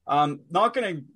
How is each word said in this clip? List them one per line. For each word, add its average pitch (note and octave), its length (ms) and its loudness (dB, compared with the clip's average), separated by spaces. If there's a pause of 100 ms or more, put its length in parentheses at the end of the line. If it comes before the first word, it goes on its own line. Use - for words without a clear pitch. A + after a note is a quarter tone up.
Um, D3 440 0
not G#3 240 2
gonna, F#3+ 300 -4 (120)